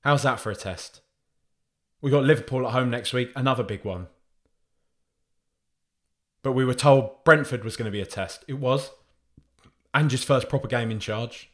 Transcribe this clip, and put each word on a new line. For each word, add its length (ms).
How's 220
that 180
for 100
a 60
test? 460
We've 100
got 140
Liverpool 420
at 60
home 160
next 240
week, 240
another 260
big 220
one. 220
But 100
we 120
were 80
told 500
Brentford 420
was 120
gonna 140
be 100
a 60
test. 420
It 60
was. 380
Ange's 320
first 240
proper 200
game 220
in 100
charge. 540